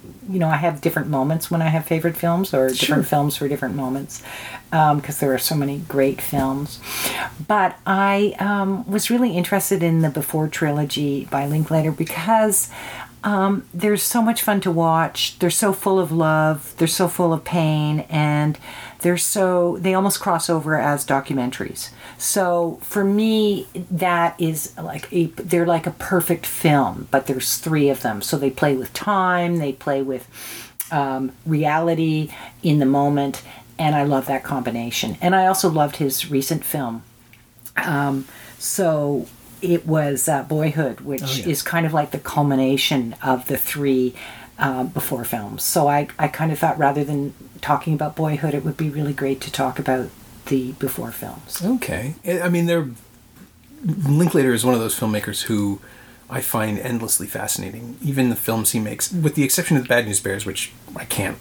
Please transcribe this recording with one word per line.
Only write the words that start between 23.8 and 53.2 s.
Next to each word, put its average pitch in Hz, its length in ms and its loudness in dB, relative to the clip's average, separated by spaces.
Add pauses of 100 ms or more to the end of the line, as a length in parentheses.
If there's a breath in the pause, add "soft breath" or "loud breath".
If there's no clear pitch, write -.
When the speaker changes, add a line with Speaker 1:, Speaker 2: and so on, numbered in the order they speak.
Speaker 1:
that 170 480 2
is 160 400 -2
like - 340 -10
a, 170 140 2 (100)
they're 175 300 2
like 165 200 2
a 170 40 -2
perfect - 560 0
film, 123 640 2
but 135 160 2
there's 127 300 -2
three 151 340 2
of 135 100 -2
them. 104 220 -2
So - 160 -2
they 135 120 2
play 139 260 2
with 123 180 -6
time, 180 640 0
they 143 140 -2
play 135 280 -2
with, 131 260 -4 (640 loud breath)
um, 135 420 -2 (120)
reality 156 840 0 (320 loud breath)
in 151 160 4
the 139 80 4
moment, 139 560 2 (360 loud breath)
and 151 160 2
I 147 100 2
love 139 220 2
that 135 160 -2
combination. 117 800 -4
And 180 140 2
I 185 120 6
also 190 220 4
loved 151 280 2
his 139 340 -2
recent 143 340 0
film. 117 380 -4 (720)
Um, 139 500 -2 (320 loud breath)
so 147 680 0 (340)
it 170 260 0
was, 147 420 0
uh, 156 160 0
Boyhood, 151 560 0
which 135 220 -6
Speaker 2:
Oh, 139 40 -6
yeah. 131 220 -4
Speaker 1:
is 151 120 0
kind 170 240 0
of 156 80 0
like 147 180 0
the 151 80 -4
culmination 135 1040 0
of 127 260 0
the 139 100 -2
three, 131 560 0 (440 loud breath)
uh, 131 260 -2
Before 127 400 -4
films. 104 400 -6
So 151 240 4
I, 147 180 2 (120)
I - 100 2
kind 160 240 -2
of 143 60 -4
thought 160 200 0
rather 143 240 4
than 143 320 -2 (260)
talking 151 340 0
about 151 200 -2
Boyhood, 151 400 -2
it 143 100 -2
would 156 120 -2
be 156 120 -2
really 147 260 -2
great 135 260 -2
to - 100 -10
talk 131 280 -2
about 127 320 -2 (360)
the 131 260 0
Before 127 380 -6
films. - 540 -12
Speaker 2:
Okay. 143 500 -2 (120)
I, 175 160 0
I 180 80 0
mean, 170 160 4
they're, 170 240 2 (920)